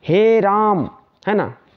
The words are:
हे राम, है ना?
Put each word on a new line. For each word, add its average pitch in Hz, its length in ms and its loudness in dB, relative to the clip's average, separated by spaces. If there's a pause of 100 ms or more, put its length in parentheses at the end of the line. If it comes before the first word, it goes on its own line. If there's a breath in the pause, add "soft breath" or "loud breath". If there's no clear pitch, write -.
हे 220 360 2
राम, 202 500 0 (380)
है 196 60 -4
ना? 147 240 -4 (200)